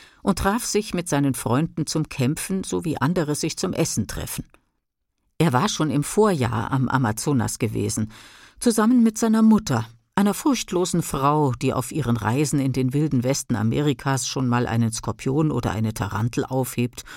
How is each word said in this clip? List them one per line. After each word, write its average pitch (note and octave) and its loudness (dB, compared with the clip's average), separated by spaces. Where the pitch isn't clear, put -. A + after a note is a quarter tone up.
und G3+ 0
traf G#3 0
sich G#3+ -2
mit F3 -4
seinen C#3+ 2
Freunden D3+ 0
zum D#3 -4
Kämpfen, E3 -2
so F3+ -4
wie D#3 -2
andere D#3+ 0
sich - -4
zum F#3 -4
Essen - -2
treffen. - -8
Er D#3+ 2
war D#3+ 2
schon D3+ -2
im C#3+ 0
Vorjahr C3 0
am C3 0
Amazonas A#2 0
gewesen, A2 -2
zusammen A#3 4
mit A3 2
seiner A3+ 2
Mutter, G#3 4
einer G3+ 4
furchtlosen F3+ 0
Frau, D3 2
die B2 -2
auf - -4
ihren A#2+ 0
Reisen C3+ 0
in C3+ 0
den B2+ 0
wilden C#3+ 2
Westen B2+ -2
Amerikas C3 0
schon C3 -2
mal A#2+ 2
einen A2+ 0
Skorpion C#3+ -2
oder A#2+ -2
eine A2 -2
Tarantel G#2+ -2
aufhebt B2+ -4